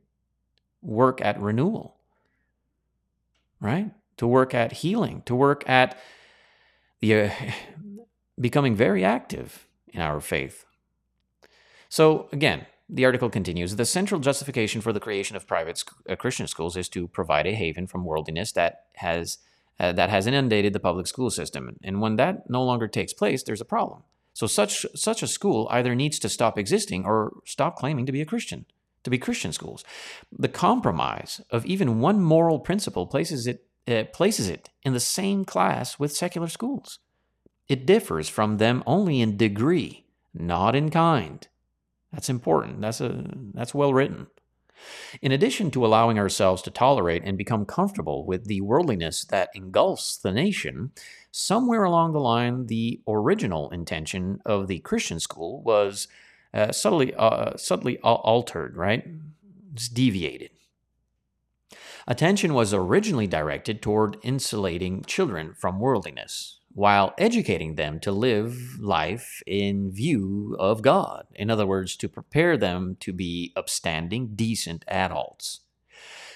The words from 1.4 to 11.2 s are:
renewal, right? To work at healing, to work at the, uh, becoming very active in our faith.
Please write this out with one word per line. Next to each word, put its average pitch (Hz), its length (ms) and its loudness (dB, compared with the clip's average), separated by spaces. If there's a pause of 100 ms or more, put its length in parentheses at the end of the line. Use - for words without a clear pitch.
renewal, 117 560 -2 (1600)
right? 170 300 -2 (260)
To 120 100 0
work 131 280 6
at 117 180 0
healing, 202 540 -2
to 123 80 -2
work 139 340 4
at 127 300 4 (1000)
the, 107 140 4
uh, 104 160 4 (1080)
becoming 131 340 4
very 185 300 4
active 202 600 -2 (220)
in - 120 -8
our 76 200 -2
faith. 71 440 -6 (1200)